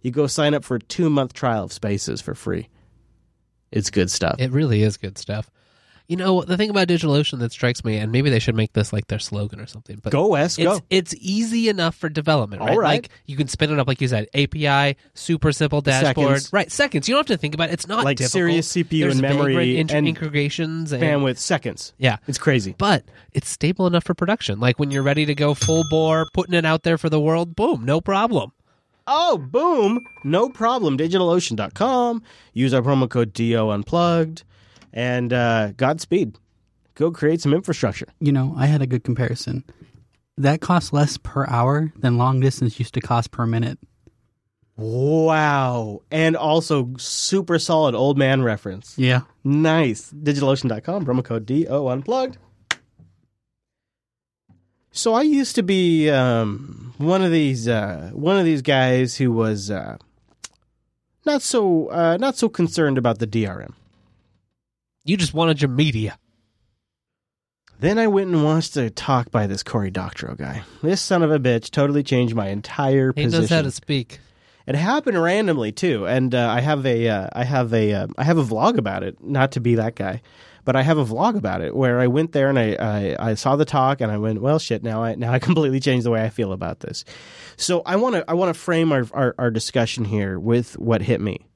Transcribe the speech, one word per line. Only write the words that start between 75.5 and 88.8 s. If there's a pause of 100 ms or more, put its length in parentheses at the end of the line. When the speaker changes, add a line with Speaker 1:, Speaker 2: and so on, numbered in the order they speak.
Speaker 1:
too,
and,
uh,
I
have
a,
uh,
I
have
a,
uh, (100)
I
have
a
vlog
about
it.
Not
to
be
that
guy, (440)
but
I
have
a
vlog
about
it
where
I
went
there
and
I, (440)
I,
I
saw
the
talk
and
I
went,
"Well,
shit,
now
I,
now
I
<laughs>
completely
changed
the
way
I
feel
about
this." (500)
So
I
wanna,
I
wanna
frame